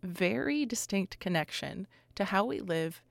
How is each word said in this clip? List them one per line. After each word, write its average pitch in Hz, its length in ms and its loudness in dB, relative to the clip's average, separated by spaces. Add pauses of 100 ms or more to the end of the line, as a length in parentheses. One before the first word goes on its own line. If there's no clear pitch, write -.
very 220 600 2
distinct 202 540 -2
connection 175 680 -2 (280)
to 196 100 0
how 190 180 2
we 247 160 0
live 165 520 -2